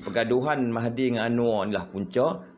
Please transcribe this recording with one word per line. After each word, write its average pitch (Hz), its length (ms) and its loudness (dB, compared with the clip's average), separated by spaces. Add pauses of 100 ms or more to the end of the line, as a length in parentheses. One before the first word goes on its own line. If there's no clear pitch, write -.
pergaduhan 123 640 0
Mahathir 120 480 0
dengan 117 160 0
Anwar 117 340 2
ni 104 80 -2
lah 92 140 -2
punca 120 560 -2 (140)